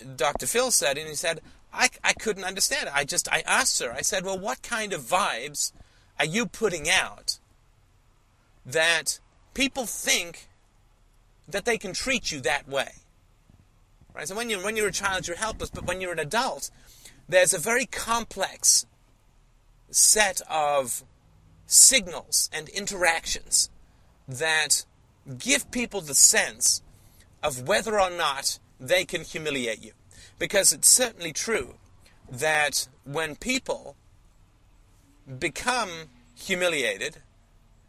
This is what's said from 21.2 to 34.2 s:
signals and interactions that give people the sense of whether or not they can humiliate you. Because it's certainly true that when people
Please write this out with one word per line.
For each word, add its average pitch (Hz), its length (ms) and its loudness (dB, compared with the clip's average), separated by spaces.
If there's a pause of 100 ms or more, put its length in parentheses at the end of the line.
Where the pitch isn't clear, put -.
signals - 840 4
and 156 180 -8
interactions 180 1000 -2 (560)
that 151 580 0 (540)
give 269 320 0
people 226 300 -4
the 147 160 -6
sense 143 680 6 (580)
of 131 280 -4
whether 214 320 2
or 185 100 2
not 151 480 -2 (220)
they 170 240 2
can 165 180 -6
humiliate 135 580 -4
you. 110 120 -20 (480)
Because 180 320 4
it's - 180 4
certainly 175 420 2
true 180 420 -4 (540)
that 147 600 0 (160)
when 156 320 -6
people 165 580 -6 (1400)